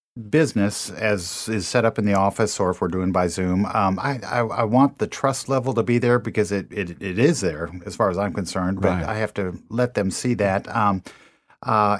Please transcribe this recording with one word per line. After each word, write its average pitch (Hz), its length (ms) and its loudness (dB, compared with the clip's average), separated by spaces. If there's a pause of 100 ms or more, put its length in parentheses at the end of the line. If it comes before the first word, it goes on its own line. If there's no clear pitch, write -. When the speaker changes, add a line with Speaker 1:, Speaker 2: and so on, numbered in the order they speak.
(320)
Speaker 1:
business 113 580 2
as 98 580 -2
is 107 200 -2
set 120 180 2
up 110 140 0
in 104 60 2
the 104 100 4
office, 98 440 2
or 92 120 2
if 90 100 -2
we're 92 60 0
doing 92 240 0
by 90 160 2
Zoom. 92 400 0
Um, 95 320 0
I, 139 280 -4
I, 123 120 -2
I 117 240 0
want 127 340 4
the 110 80 0
trust - 420 -2
level 131 280 0
to 113 80 2
be 120 160 2
there 120 180 4
because 107 340 0
it, 98 200 -2
it, 87 300 -6
it 95 180 -4
is 135 220 4
there 82 280 -2 (160)
as 92 100 -10
far 107 140 2
as 90 80 -2
I'm 98 160 -2
concerned, 92 480 -2
but 95 80 4
Speaker 2:
Right. 90 160 0
Speaker 1:
I 110 100 -4
have 107 200 -4
to 92 240 -4 (100)
let 120 240 -2
them 98 160 0
see 123 260 -2
that. 98 400 0
Um, 101 280 2 (600)
uh, 104 360 2